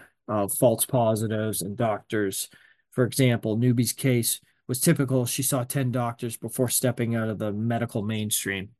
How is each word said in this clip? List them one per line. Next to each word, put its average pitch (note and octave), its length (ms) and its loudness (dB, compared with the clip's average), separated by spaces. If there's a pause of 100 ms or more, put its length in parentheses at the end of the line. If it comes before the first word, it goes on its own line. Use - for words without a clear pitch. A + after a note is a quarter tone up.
(280)
of G2+ 260 0
false A#2 320 4
positives A2 760 0
and G2 160 -8
doctors. G#2+ 720 -2 (420)
For B2+ 140 2
example, A2+ 520 2
Newby's A#2+ 360 2
case B2 480 0 (240)
was B2+ 140 -4
typical. C3 460 2
She C3 180 -4
saw B2+ 220 0
ten C3 260 -2
doctors A#2+ 460 -4
before A#2 320 -2
stepping A#2+ 460 0
out A2+ 120 0
of G#2+ 100 -2
the G#2+ 140 -2
medical A2+ 500 -2
mainstream. G#2 680 -4 (100)